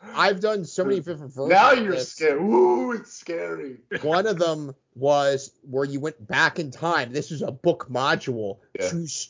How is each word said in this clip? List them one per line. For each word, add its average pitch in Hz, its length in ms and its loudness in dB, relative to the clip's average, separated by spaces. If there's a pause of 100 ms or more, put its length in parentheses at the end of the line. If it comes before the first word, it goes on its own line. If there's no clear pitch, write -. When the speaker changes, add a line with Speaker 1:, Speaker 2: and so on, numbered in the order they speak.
(160)
Speaker 1:
I've 190 240 4
done 208 240 0
so 185 220 -4
many 196 160 0
different 151 340 -12
versions 139 140 -2
Speaker 2:
Now 226 240 8
Speaker 1:
of 247 100 4
Speaker 2:
you're 196 120 -2
Speaker 1:
this. 127 180 -6
Speaker 2:
scared. 151 280 0
Ooh, 254 520 4
it's - 180 -10
scary. 165 680 -8 (240)
Speaker 1:
One 170 220 2
of 196 140 -2
them 156 340 -2 (220)
was 139 560 2 (180)
where 135 140 -2
you 139 160 -4
went 147 260 -8
back 151 340 2
in 147 120 -6
time. 151 400 -2
This 143 180 -6
is 147 120 -8
a - 100 -4
book - 400 0
module 123 680 -2 (200)
Speaker 2:
Yeah. 185 80 -2
Speaker 1:
to 170 160 -4
S-, - 260 -10